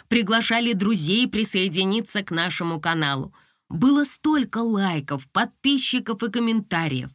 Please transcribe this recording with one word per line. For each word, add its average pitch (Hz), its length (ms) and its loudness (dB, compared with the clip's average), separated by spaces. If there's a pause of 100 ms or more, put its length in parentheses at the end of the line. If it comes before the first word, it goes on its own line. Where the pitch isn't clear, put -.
приглашали 226 640 2
друзей 202 560 2
присоединиться 196 960 0
к - 80 -10
нашему 165 480 -2
каналу. 156 520 -2 (360)
Было 277 340 4
столько 285 560 0
лайков, 185 680 -2
подписчиков 240 960 -2
и 208 80 -4
комментариев, 170 800 0